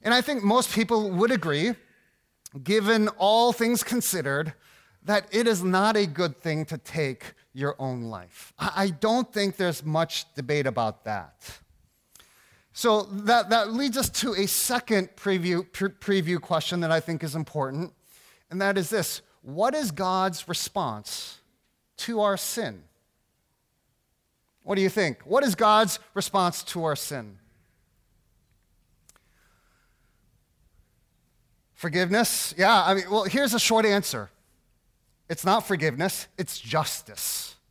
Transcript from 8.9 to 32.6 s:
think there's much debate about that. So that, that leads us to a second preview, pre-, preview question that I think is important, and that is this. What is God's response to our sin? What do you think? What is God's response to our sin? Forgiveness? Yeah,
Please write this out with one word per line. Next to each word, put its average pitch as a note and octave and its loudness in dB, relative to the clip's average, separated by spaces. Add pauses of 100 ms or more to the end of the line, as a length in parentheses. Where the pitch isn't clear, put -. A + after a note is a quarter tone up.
think G3+ -2
there's F3 -2
much D#3 -2
debate D3 -2
about A2+ -2
that. - -10 (1120)
So G#3+ 4
that, G3+ 2
that A3+ 2
leads B3 0
us C4 0 (120)
to A#3 -2
a G3 0
second G#3+ 0
preview, F3 -2
pre-, G3 -2
preview F3+ 0
question F3 -2
that E3 -2
I D#3+ 4
think D#3+ -6
is D3+ -6
important, D3+ -6 (560)
and F3+ -8
that G3 2
is E3 -2
this. G#3 -2 (220)
What G3 -2
is C#4 -2
God's F#3 -2
response - -6 (560)
to A3+ -4
our G3+ 2
sin? G#2+ -6 (1800)
What G3+ -2
do G3 2
you F#3+ 4
think? G3+ -2
What A#3+ 4
is A#3+ 2
God's G#3+ 4 (160)
response F#3 0
to E3 -6
our D3+ 0
sin? A2 -10 (4000)
Forgiveness? F3+ 0
Yeah, G3 6